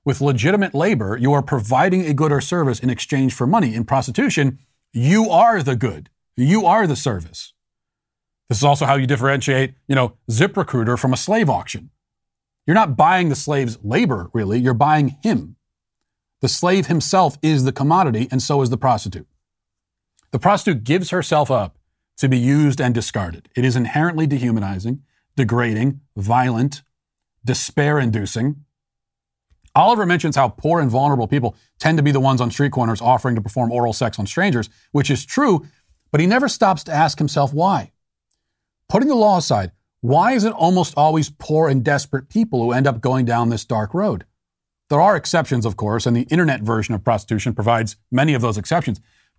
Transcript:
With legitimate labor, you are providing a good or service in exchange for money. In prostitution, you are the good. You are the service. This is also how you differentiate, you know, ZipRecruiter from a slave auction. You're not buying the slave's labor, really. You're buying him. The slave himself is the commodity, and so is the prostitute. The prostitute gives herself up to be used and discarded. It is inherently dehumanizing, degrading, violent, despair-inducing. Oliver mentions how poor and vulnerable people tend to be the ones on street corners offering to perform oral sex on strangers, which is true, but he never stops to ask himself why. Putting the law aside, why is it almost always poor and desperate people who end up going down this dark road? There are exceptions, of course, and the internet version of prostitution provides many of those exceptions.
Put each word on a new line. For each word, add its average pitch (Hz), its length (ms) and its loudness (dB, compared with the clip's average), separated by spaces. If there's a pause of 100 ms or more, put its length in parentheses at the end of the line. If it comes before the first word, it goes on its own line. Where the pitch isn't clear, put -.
With 139 160 -2
legitimate 143 560 0
labor, 139 400 0
you 127 160 2
are 143 100 2
providing 147 640 0
a 151 80 0
good 151 160 2
or 143 100 2
service 143 380 -2
in 127 100 -2
exchange 127 460 -2
for 123 140 -2
money. 135 260 2
In 117 100 -4
prostitution, 139 760 0 (320)
you 185 360 2
are 196 320 4
the 131 140 -2
good. 101 340 -4 (300)
You 175 280 2
are 196 200 4
the 143 100 0
service. - 580 -6 (960)
This 110 80 -2
is 139 60 2
also 143 200 4
how 139 120 2
you 131 100 0
differentiate, 135 680 0 (160)
you 135 60 0
know, 127 240 0 (120)
ZipRecruiter 120 680 0
from - 160 0
a - 20 0
slave 208 320 0
auction. 104 400 -6 (800)
You're 156 80 2
not 196 200 2
buying 170 360 4
the 139 40 0
slave's 135 480 -4
labor, 113 520 -2
really. 110 240 0
You're 127 160 2
buying 143 480 2
him. 110 340 -4 (840)
The 127 60 0
slave 180 400 0
himself 170 520 0
is 151 240 2
the 135 80 0
commodity, 139 580 0
and 127 120 -2
so 143 180 0
is 127 80 0
the 123 80 -2
prostitute. 110 500 -2 (1040)
The 120 80 -4
prostitute 180 460 0
gives 165 240 -2
herself 151 420 -2
up 107 280 -4 (400)
to 139 100 0
be 131 100 2
used 143 440 2
and 123 120 2
discarded. 95 600 -6
It 123 80 0
is 127 100 2
inherently 156 520 0
dehumanizing, 113 760 -2 (340)
degrading, 120 640 0 (140)
violent, 123 640 0 (640)
despair-inducing. 127 1200 -2 (1120)
Oliver 202 300 4
mentions 170 280 0
how 135 140 2
poor 160 320 -2
and 135 100 0
vulnerable 127 380 0
people 131 260 -2 (240)
tend 160 200 2
to 147 40 2
be 135 80 4
the 139 80 2
ones 131 220 2
on 120 100 0
street 143 220 -2
corners 113 280 -2
offering 123 360 2
to 113 40 -2
perform 113 300 -4
oral 120 220 -2
sex 110 260 -4
on 101 80 -4
strangers, 156 420 -2 (220)
which 143 200 0
is 135 140 -2
true, 247 420 0 (440)
but 151 100 2
he 170 60 2
never 247 220 2
stops 190 360 0
to 165 80 -8
ask 151 260 2
himself 143 340 0
why. 156 400 -2 (960)
Putting 254 200 2
the 285 60 2
law 208 220 4
aside, 104 360 -2 (280)
why 139 320 2
is 226 120 2
it 220 80 0
almost 180 440 0
always 156 340 2
poor 156 380 -2
and 135 160 0
desperate 139 440 -4
people 220 340 -2
who 120 100 0
end 135 140 0
up 120 140 -2
going 131 240 0
down 117 260 0
this 113 140 -4
dark 107 280 -4
road? 170 320 -4 (640)
There 147 120 2
are 190 160 4
exceptions, 139 500 -2
of 104 100 -4
course, 107 300 -4
and 120 100 2
the 120 140 -2
internet 151 320 0
version 110 320 -2
of 98 100 -6
prostitution 110 500 -2
provides 110 420 0 (140)
many 139 240 2
of 120 80 0
those 110 140 -2
exceptions. 123 440 -4 (380)